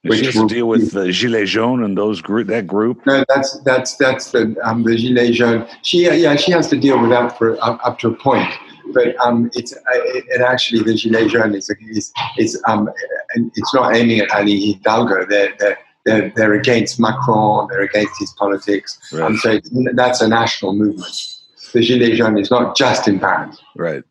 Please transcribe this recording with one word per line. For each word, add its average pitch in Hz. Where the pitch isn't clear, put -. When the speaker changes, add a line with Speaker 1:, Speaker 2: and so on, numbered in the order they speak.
Speaker 1:
And 113
she 110
Speaker 2:
Which 131
Speaker 1:
has 123
to 110
Speaker 2:
will 110
Speaker 1:
deal 117
with 110
Speaker 2:
be 98
Speaker 1:
the 95
Gilets 107
Jaunes 117
and 98
those 104
group, 104
that 110
group. 107
Speaker 2:
No, 135
that's, 135
that's, 127
that's 131
the, 110
um, 117
the 113
Gilets 120
Jaunes. 117
She, 175
yeah, 156
she 180
has 165
to 139
deal 127
with 117
that 120
for 113
up, 117
up 120
to 117
a 113
point. -
But, 120
um, 120
it's, 123
uh, -
it, 123
it 123
actually, 120
the 113
Gilets 113
Jaunes 110
is, 98
is, 107
is, 113
um, 107
and -
it's -
not 123
aiming 117
at 101
Ali 104
Hidalgo. 98
They're, 101
they're, 101
they're, 110
they're 107
against 110
Macron. 107
They're 98
against 104
his 98
politics. 101
Speaker 1:
Right. 80
Speaker 2:
Um, 110
so 110
it's, 104
that's 123
a 110
national 113
movement. 101
The 120
Gilets 117
Jaunes 110
is 98
not 120
just 120
in 98
Paris. 90
Speaker 1:
Right. 80